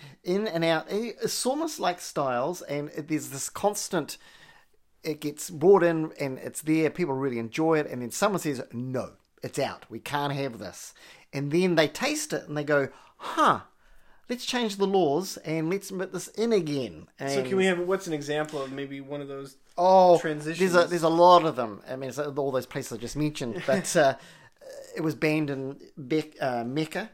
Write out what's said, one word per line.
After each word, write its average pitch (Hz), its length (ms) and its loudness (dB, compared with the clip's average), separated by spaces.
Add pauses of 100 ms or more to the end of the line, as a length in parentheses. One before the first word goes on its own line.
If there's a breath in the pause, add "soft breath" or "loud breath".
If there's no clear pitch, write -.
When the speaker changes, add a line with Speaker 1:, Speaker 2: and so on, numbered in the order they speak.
(240 loud breath)
Speaker 1:
In 202 240 0
and 165 160 -2
out. 165 240 2
It's 220 560 -4
almost 302 340 -2
like 180 220 -2
styles, 139 600 -2
and 147 340 -6
there's 147 320 -4
this 131 220 -8
constant 196 640 -4 (880 loud breath)
it 151 160 -6
gets 147 300 -8
brought 180 320 4
in 160 380 2
and 135 180 -4
it's - 240 -12
there, 156 280 2
people 151 240 -4
really 131 240 -4
enjoy 156 400 0
it, 147 80 -2
and 123 160 -8
then 117 80 -8
someone 196 300 0
says, 135 220 -4 (100)
"No, 123 400 -6 (300)
it's - 160 -10
out, 113 320 -4
we 110 100 -12
can't 143 320 -4
have 135 260 -6
this." - 360 -14 (380 loud breath)
And 143 180 -4
then 175 240 2
they 156 140 4
taste 302 440 -4
it - 160 -6
and 147 80 -6
they 151 80 -4
go, 143 240 2 (280 loud breath)
"Huh, 196 440 2 (680 soft breath)
let's 247 180 -6
change 233 300 -2
the 196 100 2
laws 185 520 0
and 160 320 -4
let's 196 200 -6
put 190 220 -8
this 175 160 -8
in 226 240 0
again." 151 560 -2 (100)
Speaker 2:
So 139 80 -8
can 139 200 0
Speaker 1:
And 190 100 -2
Speaker 2:
we 190 100 4
have, 180 140 2
what's 185 260 -2
an 170 60 -4
example 151 500 -4
of 131 100 -8
maybe 139 280 -10
one 143 200 -10
of 139 80 -12
those 139 280 -14 (220)
Speaker 1:
Oh, 180 400 10
Speaker 2:
transitions? 156 400 -4 (140)
Speaker 1:
there's 170 120 8
a, 160 40 -4
there's 170 140 -2
a 165 60 6
lot 170 360 10
of 151 120 0
them. 110 320 -4
I 131 80 -6
mean, 135 140 -8
it's 123 80 -12
all 139 340 -2
those 127 140 0
places 131 260 -8
I 117 80 -8
just 120 160 -8
mentioned, 143 480 -4
Speaker 2:
<laughs> - 20 -12
Speaker 1:
but, 180 300 0
uh, 139 180 6 (800 loud breath)
it - 60 -6
was 123 140 -2
banned 151 360 0
in 135 280 -6 (180)
Bec-, 151 440 -4
uh, 123 240 -2
Mecca 156 500 -4